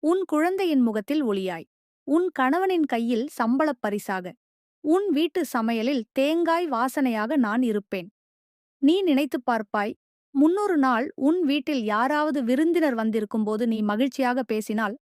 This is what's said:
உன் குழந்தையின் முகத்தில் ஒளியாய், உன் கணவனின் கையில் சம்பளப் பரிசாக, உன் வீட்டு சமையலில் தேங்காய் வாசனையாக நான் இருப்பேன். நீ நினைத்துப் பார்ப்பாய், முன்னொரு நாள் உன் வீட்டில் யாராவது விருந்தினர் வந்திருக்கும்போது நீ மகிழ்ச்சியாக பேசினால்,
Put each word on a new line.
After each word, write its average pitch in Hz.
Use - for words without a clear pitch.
உன் 359
குழந்தையின் 330
முகத்தில் 233
ஒளியாய், 190
உன் 339
கணவனின் 330
கையில் 233
சம்பளப் 269
பரிசாக, 202
உன் 370
வீட்டு 320
சமையலில் 233
தேங்காய் 330
வாசனையாக 247
நான் 240
இருப்பேன். 202
நீ 294
நினைத்துப் 294
பார்ப்பாய், 220
முன்னொரு 359
நாள் 262
உன் 302
வீட்டில் 277
யாராவது 269
விருந்தினர் 302
வந்திருக்கும்போது 220
நீ 220
மகிழ்ச்சியாக 247
பேசினால், 214